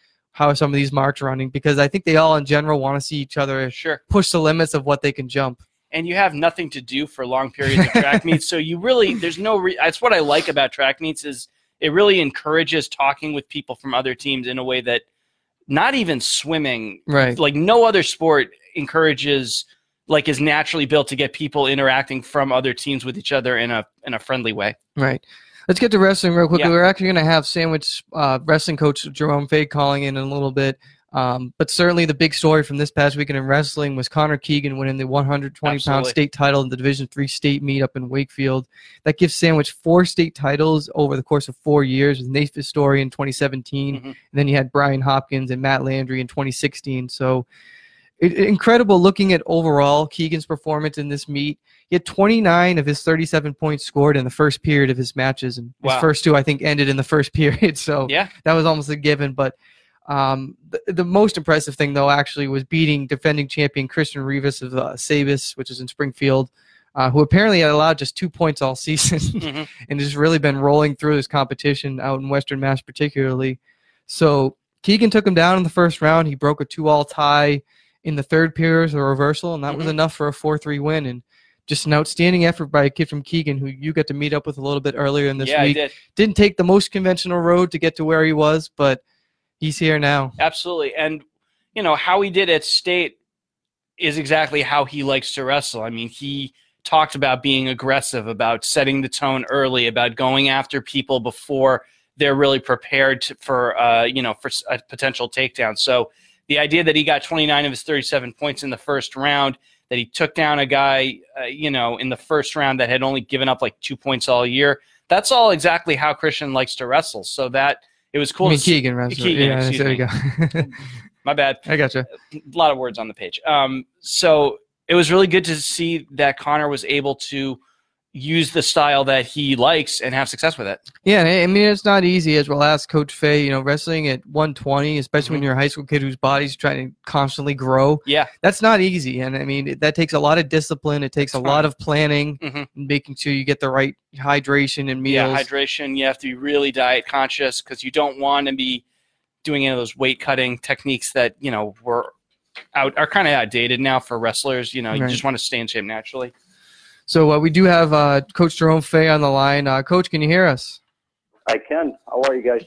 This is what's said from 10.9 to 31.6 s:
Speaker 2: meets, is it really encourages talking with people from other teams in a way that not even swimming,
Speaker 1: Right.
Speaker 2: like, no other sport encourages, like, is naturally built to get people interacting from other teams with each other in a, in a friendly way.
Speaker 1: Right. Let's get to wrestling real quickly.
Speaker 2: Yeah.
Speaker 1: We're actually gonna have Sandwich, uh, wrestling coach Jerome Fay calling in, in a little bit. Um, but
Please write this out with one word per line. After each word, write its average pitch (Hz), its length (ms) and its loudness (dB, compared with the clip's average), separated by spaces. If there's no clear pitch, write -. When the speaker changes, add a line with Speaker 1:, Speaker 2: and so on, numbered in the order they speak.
Speaker 2:
meets, 156 240 -6
is 135 240 -12
it 156 100 0
really 190 300 4
encourages 151 680 -2
talking 143 460 -2
with 143 160 -8
people 135 260 -10
from 135 180 -8
other 131 220 -2
teams 131 320 -6
in 127 100 -6
a 127 60 -6
way 127 180 -2
that 120 220 -2
not 175 260 0
even 170 260 -2
swimming, 127 840 -4
Speaker 1:
Right. 131 320 2
Speaker 2:
like, 147 180 2
no 208 280 4
other 202 180 4
sport 151 480 0
encourages, 143 720 0
like, 151 200 2
is 135 120 -2
naturally 151 460 0
built 147 240 2
to 143 60 -6
get 135 180 -4
people 143 340 -2
interacting 135 540 0
from 135 300 -2
other 127 220 0
teams 131 320 -6
with 131 120 -8
each - 140 -8
other 123 260 0
in 117 140 -2
a, 110 140 -4
in 127 80 -8
a 110 60 -6
friendly 120 340 -4
way. 101 220 -4
Speaker 1:
Right. 135 300 -2
Let's 180 120 2
get 240 120 2
to 208 80 2
wrestling 190 360 4
real 170 120 4
quickly. 156 180 2
Speaker 2:
Yeah. 165 60 2
Speaker 1:
We're 170 120 4
actually 190 240 2
gonna 180 160 2
have 160 240 2
Sandwich, 165 560 -2
uh, 135 300 0
wrestling 156 340 2
coach 147 260 0
Jerome 143 340 -2
Fay 151 180 2
calling 139 380 -2
in, 135 140 -4
in 135 60 -6
a 135 100 -6
little 139 180 -2
bit. 135 260 0
Um, 127 440 -2
but 156 140 0